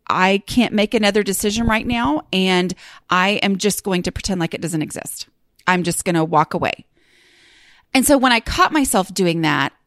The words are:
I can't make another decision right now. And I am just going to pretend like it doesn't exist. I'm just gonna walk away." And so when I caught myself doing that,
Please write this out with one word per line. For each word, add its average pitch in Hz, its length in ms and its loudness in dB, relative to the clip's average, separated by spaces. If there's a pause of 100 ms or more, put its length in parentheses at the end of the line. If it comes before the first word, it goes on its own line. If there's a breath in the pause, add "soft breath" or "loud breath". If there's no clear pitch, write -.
I 190 380 2
can't - 280 0
make 208 200 0
another 208 300 2
decision 208 420 -2
right 226 220 0
now. 247 360 -2 (100)
And 185 400 2 (360 loud breath)
I 185 340 2
am 196 140 0
just - 280 -2
going 180 180 -2
to 175 80 -4
pretend 185 300 -4
like 165 120 -2
it - 80 -8
doesn't 160 200 -4
exist. - 460 -10 (380)
I'm 180 180 2
just 170 200 -4
gonna 165 220 0
walk 160 280 0
away." - 320 -4 (1080 soft breath)
And 262 120 4
so 285 120 6
when 254 160 4
I 226 80 2
caught - 320 0
myself 247 400 0
doing 170 280 0
that, 143 300 0 (160)